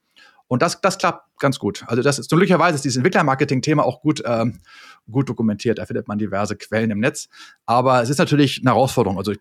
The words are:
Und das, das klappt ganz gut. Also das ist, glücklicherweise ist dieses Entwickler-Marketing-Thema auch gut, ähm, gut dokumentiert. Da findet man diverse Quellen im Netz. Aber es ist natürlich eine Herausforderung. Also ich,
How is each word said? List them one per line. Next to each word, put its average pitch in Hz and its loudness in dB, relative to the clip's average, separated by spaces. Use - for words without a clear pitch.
Und 127 0
das, 175 0
das 185 0
klappt - -4
ganz 139 0
gut. - -6
Also 120 0
das 139 0
ist, 113 -10
glücklicherweise 170 4
ist 139 -4
dieses 127 -2
Entwickler-Marketing-Thema 143 2
auch - -4
gut, 151 0
ähm, 117 -2
gut 135 0
dokumentiert. 110 -2
Da 92 -8
findet - -6
man 104 -4
diverse 101 -4
Quellen 110 -2
im 101 -4
Netz. 143 -4
Aber 127 2
es 113 -2
ist 139 0
natürlich 147 2
eine 131 2
Herausforderung. 113 2
Also 98 -4
ich, 98 -6